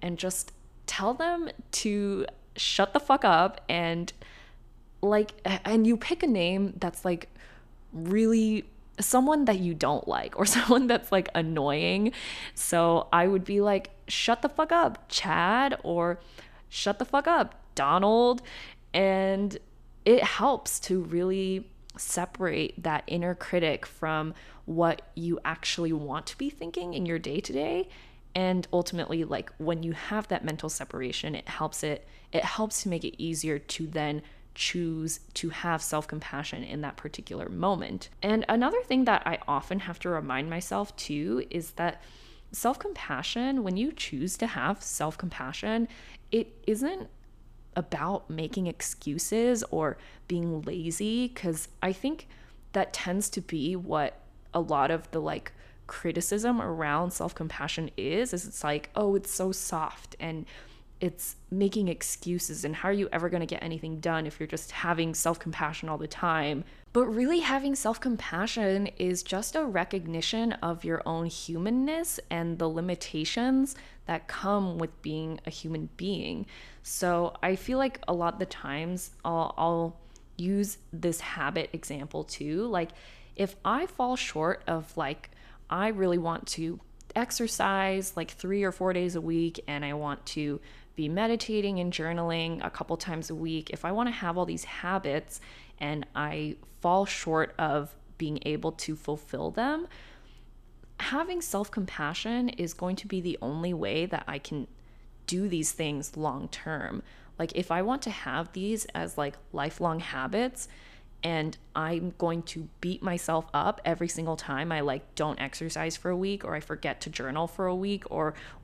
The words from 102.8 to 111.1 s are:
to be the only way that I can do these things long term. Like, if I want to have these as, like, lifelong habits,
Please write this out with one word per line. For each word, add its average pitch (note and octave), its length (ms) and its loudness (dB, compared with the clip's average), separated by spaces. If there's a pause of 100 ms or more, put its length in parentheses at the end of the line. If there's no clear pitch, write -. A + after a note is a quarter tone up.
to G#3 100 -10
be F#3+ 140 -2
the F3 200 -2
only E3 320 -2
way D#3 340 0
that - 200 -4
I C#3+ 120 -4
can C#3+ 280 -6 (600)
do F#3 200 0
these D#3+ 240 0
things D3 460 -4
long D3+ 320 -2
term. - 540 -6 (340)
Like, E3 180 -2
if F3+ 160 -2
I F3 100 2
want B3+ 200 0
to - 80 -6
have D#3+ 440 -4
these G3+ 320 -2 (100)
as, E3 220 -4
like, D3 200 -2 (160)
lifelong D#3+ 460 -2
habits, E3+ 680 -4 (540)